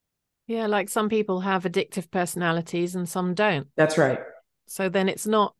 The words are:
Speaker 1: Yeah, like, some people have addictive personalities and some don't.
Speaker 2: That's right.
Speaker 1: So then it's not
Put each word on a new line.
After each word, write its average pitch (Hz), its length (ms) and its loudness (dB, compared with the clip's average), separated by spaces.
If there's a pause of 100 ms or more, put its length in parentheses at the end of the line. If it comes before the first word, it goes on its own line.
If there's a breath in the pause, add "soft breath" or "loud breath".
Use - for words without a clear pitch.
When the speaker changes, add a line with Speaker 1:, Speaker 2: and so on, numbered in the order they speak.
(460)
Speaker 1:
Yeah, 226 200 -2
like, 202 220 0
some 214 200 0
people 208 320 0
have 190 240 0
addictive 185 460 -2
personalities 175 840 -2
and 180 140 -4
some 180 260 -2
don't. 175 420 0
Speaker 2:
That's 156 220 4
right. 131 200 4 (480)
Speaker 1:
So 190 220 -4
then 190 200 2
it's - 180 -4
not 214 340 2